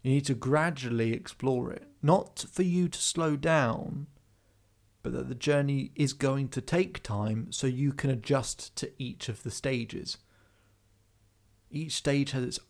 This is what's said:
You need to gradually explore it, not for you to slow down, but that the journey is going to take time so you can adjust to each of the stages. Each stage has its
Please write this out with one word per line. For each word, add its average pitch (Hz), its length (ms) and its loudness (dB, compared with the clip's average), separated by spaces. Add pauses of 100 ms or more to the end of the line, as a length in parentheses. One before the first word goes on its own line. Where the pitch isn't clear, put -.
You 131 80 2
need 139 140 4
to 139 100 2
gradually 131 760 0
explore 123 580 -2
it, - 200 -14 (120)
not 180 480 2
for - 120 0
you 180 260 4
to - 100 -8
slow 160 360 0
down, 143 720 2 (920)
but 123 120 -4
that 127 160 -4
the 123 60 -6
journey 139 600 2
is 139 180 2
going 135 360 0
to 127 120 -4
take 185 400 0
time 110 500 -2
so - 140 -4
you 131 280 2
can 139 160 0
adjust 131 680 -2
to - 160 -6 (100)
each - 280 -8
of 107 140 -10
the 113 80 -6
stages. - 680 -4 (1500)
Each 151 220 -6
stage 139 380 2
has 131 120 -2
its - 160 -4 (100)